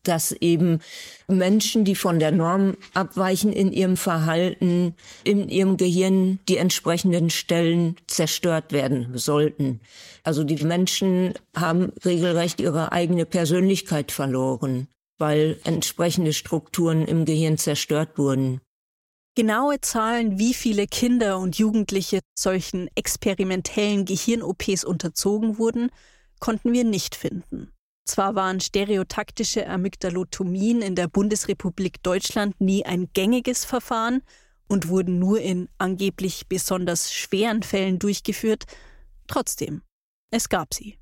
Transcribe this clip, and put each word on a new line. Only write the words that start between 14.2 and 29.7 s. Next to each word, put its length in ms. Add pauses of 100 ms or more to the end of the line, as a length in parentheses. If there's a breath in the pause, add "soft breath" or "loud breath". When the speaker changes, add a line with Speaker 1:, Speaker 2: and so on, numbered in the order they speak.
Speaker 1:
weil 440
entsprechende 680
Strukturen 720
im 200
Gehirn 340
zerstört 580
wurden. 440 (720)
Speaker 2:
Genaue 460
Zahlen, 600
wie 140
viele 340
Kinder 520
und 180
Jugendliche 600 (180)
solchen 580
experimentellen 1080
Gehirn-O 480
Ps 320
unterzogen 760
wurden, 320 (520 soft breath)
konnten 320
wir 100
nicht 320
finden. 560 (320)
Zwar 320
waren 240
stereotaktische 1080
Amygdalotomien 1120